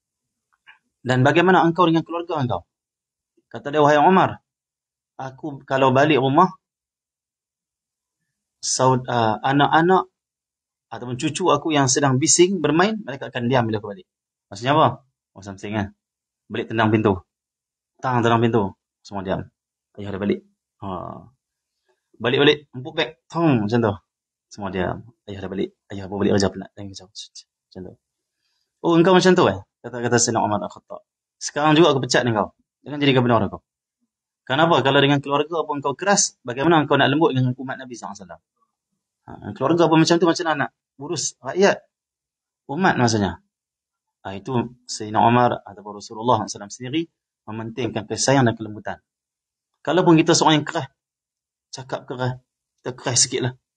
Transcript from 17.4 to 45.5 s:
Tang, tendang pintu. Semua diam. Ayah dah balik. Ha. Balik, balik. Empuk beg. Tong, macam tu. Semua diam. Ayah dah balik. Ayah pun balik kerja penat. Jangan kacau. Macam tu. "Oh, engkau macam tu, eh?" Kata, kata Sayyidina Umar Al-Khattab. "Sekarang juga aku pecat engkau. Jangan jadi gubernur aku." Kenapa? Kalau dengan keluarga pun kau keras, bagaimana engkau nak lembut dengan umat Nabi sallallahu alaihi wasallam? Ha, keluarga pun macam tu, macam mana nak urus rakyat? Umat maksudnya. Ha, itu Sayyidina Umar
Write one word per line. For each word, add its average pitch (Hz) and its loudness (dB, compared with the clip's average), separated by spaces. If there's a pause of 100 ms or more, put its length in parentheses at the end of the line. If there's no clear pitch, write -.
Tang, 123 -2
tendang 117 2
pintu. 113 0 (240)
Semua 98 -12
diam. 95 -6 (480)
Ayah 101 -12
dah 95 -8
balik. 101 -4 (400)
Ha. 98 -12 (1300)
Balik, 123 0
balik. 147 4 (180)
Empuk 143 -12
beg. - -8
Tong, 151 0
macam 113 0
tu. 107 0 (560)
Semua 101 -12
diam. 92 -6 (160)
Ayah 98 -16
dah 95 -12
balik. 95 -8 (160)
Ayah 98 -14
pun 101 -8
balik 98 2
kerja 98 0
penat. 95 -14
Jangan 104 -16
kacau. 92 -20
Macam - -20
tu. - -20 (880)
"Oh, 170 2
engkau 185 6
macam 185 6
tu, 170 4
eh?" 95 -2 (200)
Kata, 120 -14
kata 120 2
Sayyidina 110 0
Umar 104 -2
Al-Khattab. - -14 (400)
"Sekarang 151 0
juga 147 6
aku 127 -2
pecat 123 0
engkau. 104 -2 (320)
Jangan 143 -12
jadi 143 2
gubernur 120 2
aku." 90 -12 (800)
Kenapa? 147 2
Kalau 139 2
dengan 139 2
keluarga 143 -4
pun 143 -6
kau 139 -4
keras, - -2
bagaimana 143 0
engkau 139 0
nak 127 4
lembut 151 2
dengan 127 -2
umat 127 -12
Nabi 127 -16
sallallahu 101 -14
alaihi 92 -20
wasallam? 82 -20 (800)
Ha, - -20 (240)
keluarga 165 0
pun 160 4
macam 170 4
tu, 165 2
macam 165 -2
mana 151 -4
nak - -20 (280)
urus 147 -8
rakyat? 160 0 (880)
Umat 156 0
maksudnya. 104 0 (840)
Ha, 98 -12
itu 117 -10 (320)
Sayyidina 107 -8
Umar 117 2